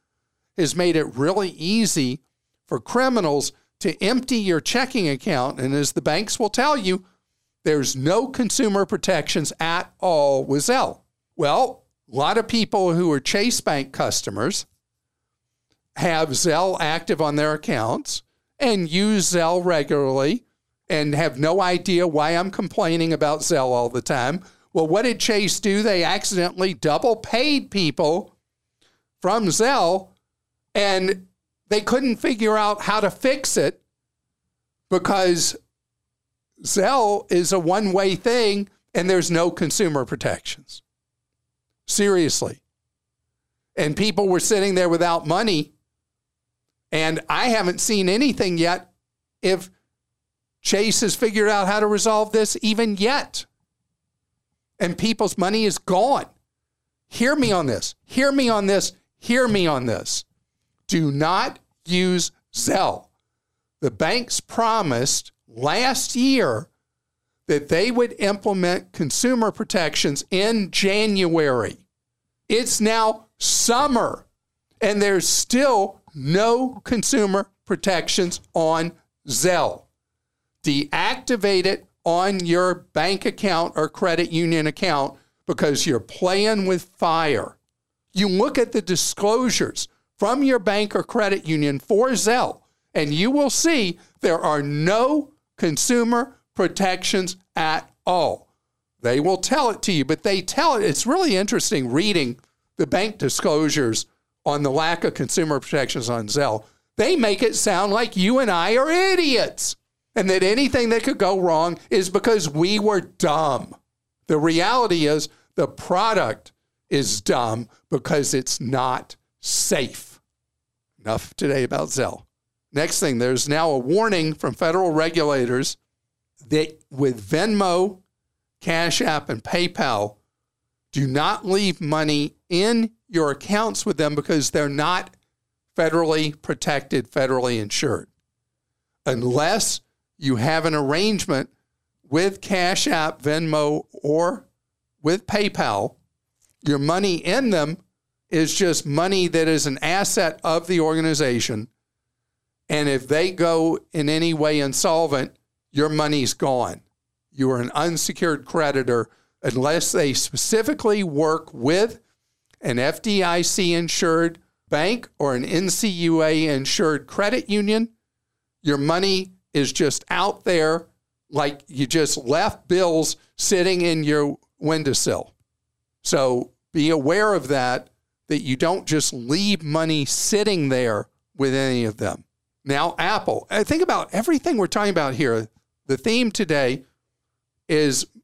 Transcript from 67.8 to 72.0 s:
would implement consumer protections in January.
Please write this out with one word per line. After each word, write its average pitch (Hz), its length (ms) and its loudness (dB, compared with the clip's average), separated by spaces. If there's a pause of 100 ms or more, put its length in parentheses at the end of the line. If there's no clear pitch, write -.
would 240 280 0
implement 196 720 -2
consumer 226 580 0
protections 156 800 -2
in 202 400 0
January. 175 1080 0 (680)